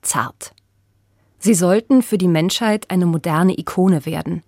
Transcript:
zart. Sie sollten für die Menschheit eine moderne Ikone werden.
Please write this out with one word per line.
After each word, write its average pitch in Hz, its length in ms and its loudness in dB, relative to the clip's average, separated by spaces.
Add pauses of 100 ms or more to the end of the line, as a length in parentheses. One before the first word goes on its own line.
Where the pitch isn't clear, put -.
zart. - 520 -8 (880)
Sie 220 120 2
sollten 202 480 2
für 214 160 -4
die 180 100 0
Menschheit 190 640 -2
eine 180 160 0
moderne 170 520 0
Ikone 180 480 0
werden. 160 420 -6